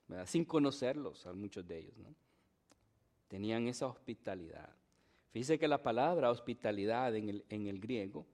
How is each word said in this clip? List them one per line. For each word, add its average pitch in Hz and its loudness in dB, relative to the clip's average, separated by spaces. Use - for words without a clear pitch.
¿verdad? 90 -8
Sin 165 2
conocerlos 139 0
a 90 -8
muchos 98 -8
de 85 -8
ellos, 76 -14
¿no? - -18
Tenían 110 0
esa 123 -2
hospitalidad. 87 -8
Fíjese 131 2
que 156 4
la 143 4
palabra 131 4
hospitalidad 113 0
en 107 -2
el, 104 -6
en 104 -4
el 98 -4
griego 104 -4